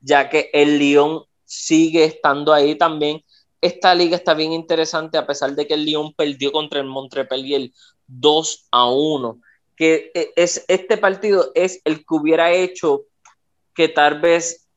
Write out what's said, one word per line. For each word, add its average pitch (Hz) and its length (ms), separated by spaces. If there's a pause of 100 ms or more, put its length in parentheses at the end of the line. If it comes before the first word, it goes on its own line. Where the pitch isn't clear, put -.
ya 139 280
que 156 240
el 147 260
Lyon 143 440 (220)
sigue 160 600
estando 151 480
ahí 147 240
también. 156 480 (360)
Esta 180 340
liga 175 220
está 175 180
bien 156 180
interesante, 160 680
a 147 80
pesar 143 280
de 147 120
que 156 80
el 151 100
Lyon 151 300
perdió 139 380
contra 147 280
el 135 60
Montpellier 135 840 (360)
dos 151 640
a 123 180
uno, 131 520 (360)
que, 160 380
eh, 165 220
es, 175 320
este 185 300
partido 190 560
es 185 300
el 151 140
que - 160
hubiera 160 380
hecho 180 500 (720)
que 165 140
tal 147 320
vez 170 560